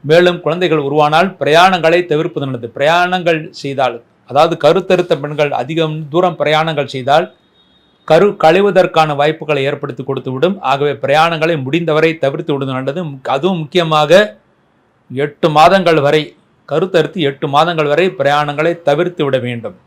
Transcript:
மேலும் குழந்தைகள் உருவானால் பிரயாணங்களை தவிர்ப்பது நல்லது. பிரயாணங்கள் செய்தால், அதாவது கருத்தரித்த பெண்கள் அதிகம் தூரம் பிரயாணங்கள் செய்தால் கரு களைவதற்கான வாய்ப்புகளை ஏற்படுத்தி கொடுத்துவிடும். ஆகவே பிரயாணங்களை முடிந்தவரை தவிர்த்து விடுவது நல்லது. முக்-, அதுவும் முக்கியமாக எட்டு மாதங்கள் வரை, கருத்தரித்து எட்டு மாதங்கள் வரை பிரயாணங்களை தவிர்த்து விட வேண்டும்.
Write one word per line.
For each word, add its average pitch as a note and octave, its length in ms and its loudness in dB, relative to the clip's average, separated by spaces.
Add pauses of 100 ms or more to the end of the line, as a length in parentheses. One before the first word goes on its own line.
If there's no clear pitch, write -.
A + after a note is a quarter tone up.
மேலும் F3 400 2
குழந்தைகள் D#3 440 -2
உருவானால் D3+ 420 2 (100)
பிரயாணங்களை E3+ 640 4
தவிர்ப்பது D#3 420 -4
நல்லது. A#2+ 280 -10
பிரயாணங்கள் E3+ 680 0 (120)
செய்தால், B2+ 440 -4 (320)
அதாவது D#3 280 2
கருத்தரித்த F3 580 2
பெண்கள் D3 380 -4
அதிகம் D#3 440 -4 (120)
தூரம் F3 320 -2
பிரயாணங்கள் D3+ 520 -2
செய்தால் C#3 340 0 (800)
கரு E3+ 200 4 (140)
களைவதற்கான E3+ 760 2
வாய்ப்புகளை D3+ 480 -2
ஏற்படுத்தி C#3 400 -6
கொடுத்துவிடும். C3+ 520 -2 (140)
ஆகவே C#3 320 0
பிரயாணங்களை D#3+ 640 0
முடிந்தவரை D#3 540 0
தவிர்த்து D#3 360 -4
விடுவது C3+ 220 -4
நல்லது. C#3 280 -6
முக்-, C#3 300 -10
அதுவும் E3+ 280 -2
முக்கியமாக D#3 500 0 (1000)
எட்டு C#3+ 380 -4
மாதங்கள் E3+ 520 4
வரை, D3+ 220 2 (460)
கருத்தரித்து E3 520 -2
எட்டு C#3 260 -4
மாதங்கள் D3+ 440 0
வரை E3 160 2 (100)
பிரயாணங்களை D3 640 0
தவிர்த்து D3+ 420 0
விட C3 160 0
வேண்டும். A#2 480 -8